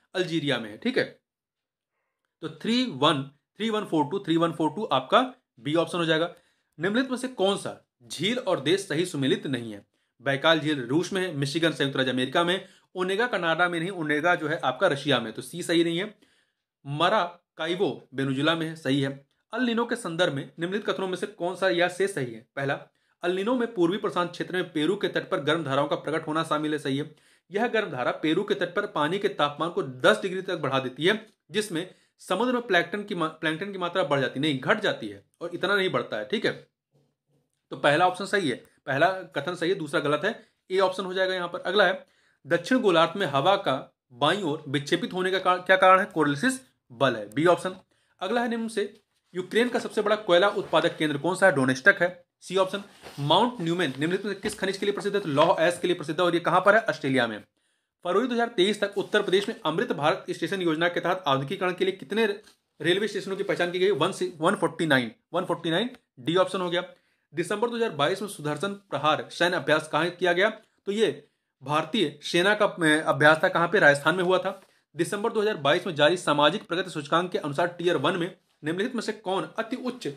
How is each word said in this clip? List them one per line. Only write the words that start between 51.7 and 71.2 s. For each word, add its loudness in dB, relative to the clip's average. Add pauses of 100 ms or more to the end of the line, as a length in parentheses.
है, -2 (160)
सी -4
ऑप्शन। 0 (360)
माउंट 4
न्यूमैन 0
निम्नलिखित -2
में -4
से -10
किस -6
खनिज -2
के -6
लिए 2
प्रसिद्ध -2
है? -2
तो -6
लौह 6
अयस्क 0
के 0
लिए 2
प्रसिद्ध -4
है 4
और 2
ये 0
कहाँ 2
पर 6
है? 4
ऑस्ट्रेलिया 0
में। -10 (600)
फरवरी 0
दो -4
हज़ार 0
तेईस 2
तक -2
उत्तर 2
प्रदेश 2
में -8
अमृत 0
भारत 0
स्टेशन -6
योजना 0
के -4
तहत -2
आधुनिकीकरण 0
के -4
लिए 0
कितने -2 (560)
रेलवे 0
स्टेशनों -8
की -4
पहचान -2
की -4
गई? 4
वन 0
से, -6
वन 2
फ़ोर्टी -2
नाइन, 2 (220)
वन -2
फ़ोर्टी -4
नाइन, 0 (300)
डी -2
ऑप्शन 0
हो -4
गया। -2 (500)
दिसंबर -2
दो -6
हज़ार -2
बाईस -2
में -8
सुदर्शन -6
प्रहार -2
सैन्य 0
अभ्यास 0
कहाँ 0
किया 0
गया? 2 (360)
तो -4
ये 0 (360)